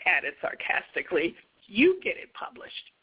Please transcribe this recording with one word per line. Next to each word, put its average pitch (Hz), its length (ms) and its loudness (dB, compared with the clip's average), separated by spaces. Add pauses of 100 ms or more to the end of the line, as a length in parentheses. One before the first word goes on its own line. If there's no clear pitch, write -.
added 147 360 2
sarcastically, - 960 -2 (300)
"You 320 360 4
get - 160 -4
it - 160 -18
published." - 580 -14 (120)